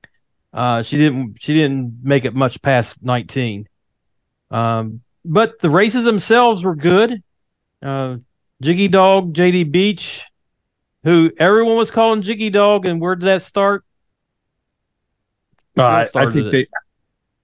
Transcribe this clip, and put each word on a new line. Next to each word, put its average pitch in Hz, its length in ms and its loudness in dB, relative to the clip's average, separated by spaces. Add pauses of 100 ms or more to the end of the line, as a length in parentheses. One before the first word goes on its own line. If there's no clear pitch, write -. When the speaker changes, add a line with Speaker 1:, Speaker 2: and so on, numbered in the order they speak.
(520)
Speaker 1:
Uh, 120 300 -2
she 147 140 -6
didn't, 131 440 0
she 147 140 -4
didn't 135 480 -2
make 135 220 0
it 117 100 -4
much 131 280 -2
past 131 400 -2
nineteen. 117 680 -6 (840)
Um, 113 500 -4 (240)
but 214 360 0
the 165 100 0
races 214 340 2
themselves 226 600 2
were 180 120 -2
good. 190 460 0 (600)
Uh, 135 340 -6 (460)
Jiggy 180 260 0
Dog, 190 460 2
J 180 160 2
D 180 140 0
Beach, 180 580 -4 (840)
who 165 340 4
everyone 220 380 2
was 220 140 -2
calling 226 320 0
Jiggy 214 280 -6
Dog, 202 360 2
and 170 140 -2
where 180 140 -2
did 180 120 -6
that 190 160 0
start? 196 420 -2 (1900)
Speaker 2:
No, 131 80 4
Speaker 1:
Where 117 80 4
Speaker 2:
I, 113 100 2
I 113 40 -2
Speaker 1:
started 113 260 -2
Speaker 2:
think 117 140 -2
Speaker 1:
it? 104 40 -6
Speaker 2:
they, - 160 0 (760)